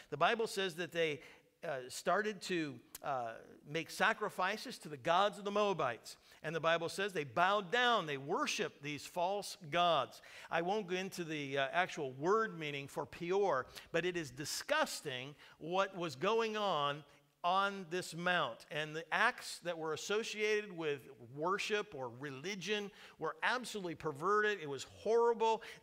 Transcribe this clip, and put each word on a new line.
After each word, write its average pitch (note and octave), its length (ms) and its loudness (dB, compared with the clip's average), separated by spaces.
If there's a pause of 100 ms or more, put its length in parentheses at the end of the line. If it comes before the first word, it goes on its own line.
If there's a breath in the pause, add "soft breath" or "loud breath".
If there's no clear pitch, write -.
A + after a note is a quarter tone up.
(100)
The D3 60 -6
Bible A3 300 4
says F#3+ 300 -2
that E3+ 160 -6
they, D#3+ 280 0 (460 loud breath)
uh, D3 120 -2 (100)
started G3 540 0
to, D#3 340 -2 (260)
uh, B2 300 -2 (360)
make D#3 220 -4
sacrifices G#3 880 0
to - 100 -14
the D3+ 80 -10
gods F3 420 4
of G3+ 60 -8
the G3+ 60 -2
Moabites. F3+ 640 0 (280 loud breath)
And D#3+ 100 -4
the D#3+ 60 -2
Bible E3 280 4
says G3 240 -2
they E3 120 -2
bowed F3 480 2
down, A#3+ 340 4
they D3 120 -2
worshiped D#3+ 640 -2
these C#3+ 200 -6
false F#3 520 -2 (160)
gods. E3 500 4 (260 loud breath)
I E3+ 140 2
won't G3 240 0
go E3+ 80 -4
into F#3 300 -4
the, D3 340 -4
uh, C3+ 140 4
actual D#3+ 400 0
word F3+ 440 2
meaning C#3+ 300 -6
for D3+ 180 -4
Peor, E3+ 600 0 (240 loud breath)
but E3+ 140 0
it F3+ 120 -2
is D#3 140 -4
disgusting C#3+ 1040 -2 (240 loud breath)
what F#3+ 380 0
was E3+ 180 -2
going G#3+ 420 0
on D3+ 460 2 (420 loud breath)
on G3 440 2
this E3+ 280 -4
mount. E3+ 540 0
And D#3 260 -4
the E3 80 -8 (100)
acts A3 460 0
that E3+ 180 -4
were D#3 140 -2
associated G#3 840 -2
with D3 320 -2 (280)
worship G3 580 -2
or C3 240 -6
religion F#3 720 -4 (300 loud breath)
were D#3 240 -2
absolutely G#3 500 -2
perverted. G3 680 2
It D3+ 80 -8
was C3+ 180 -6 (100)
horrible. A3+ 640 4 (200 loud breath)